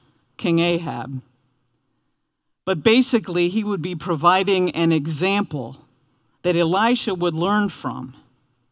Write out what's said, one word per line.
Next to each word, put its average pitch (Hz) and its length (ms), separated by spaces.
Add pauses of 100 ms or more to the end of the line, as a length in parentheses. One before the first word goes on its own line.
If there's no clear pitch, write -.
(360)
King 170 220
Ahab. 135 640 (1400)
But 180 180
basically, 220 680
he 208 160
would 202 180
be 180 120
providing 180 760
an 165 200
example 156 920 (560)
that 175 140
Elisha 196 580
would 175 200
learn 196 340
from. 127 460 (580)